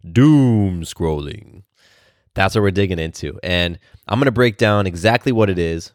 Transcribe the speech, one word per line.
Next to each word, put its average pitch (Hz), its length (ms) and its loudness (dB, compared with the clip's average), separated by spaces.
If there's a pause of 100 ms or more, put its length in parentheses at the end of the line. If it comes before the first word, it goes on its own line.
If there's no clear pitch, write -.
(100)
doom 113 720 2
scrolling. 78 800 -8 (720)
That's 95 200 0
what 107 80 2
we're 101 80 4
digging 92 280 -2
into. 80 440 -8
And 87 360 -2 (300)
I'm 104 100 -2
gonna 135 140 2
break 117 240 0
down 104 300 2
exactly 98 440 -2
what 110 180 2
it 90 100 -2
is. 82 360 -4